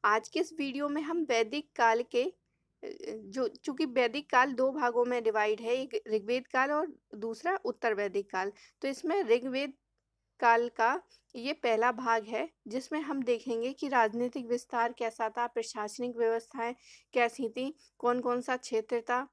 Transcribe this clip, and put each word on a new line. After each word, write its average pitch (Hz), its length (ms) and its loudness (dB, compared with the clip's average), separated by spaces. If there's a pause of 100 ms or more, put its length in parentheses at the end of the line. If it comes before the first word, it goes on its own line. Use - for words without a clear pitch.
आज 220 240 4
के - 120 -2
इस 320 120 -2
वीडियो 277 360 -4
में 302 140 -2
हम 330 200 -2
वैदिक 233 540 0
काल 233 260 4
के, 247 200 0
अ, 370 120 -2 (760)
जो, 220 400 -4
चूँकि 311 360 -4
वैदिक 254 460 0
काल 269 220 6
दो 262 200 2
भागों 247 320 2
में 247 180 0
डिवाइड 214 380 2
है, 233 140 -2
एक 262 340 -4
ऋग्वेद 220 380 -2
काल 262 240 0
और 302 260 -2 (180)
दूसरा 226 500 -4
उत्तर - 300 0
वैदिक 196 360 -2
काल। 392 220 -2 (280)
तो 277 80 -2
इसमें 330 340 -2
ऋग्वेद 262 500 2 (680)
काल 240 280 4
का 247 340 0 (340)
ये 254 160 -4
पहला 233 400 2
भाग 226 320 0
है, 233 260 -4 (180)
जिसमें 262 320 -4
हम 277 220 -4
देखेंगे 240 500 -2
कि 285 160 -6
राजनीतिक 240 580 2
विस्तार 240 460 -2
कैसा 226 360 -4
था, 240 180 -2
प्रशासनिक 233 720 -6
व्यवस्थाएं 233 580 0 (380)
कैसी 240 360 2
थीं, 262 240 -4 (260)
कौन-कौन 247 420 0
सा 254 160 -2
क्षेत्र 233 440 -2
था 247 320 -2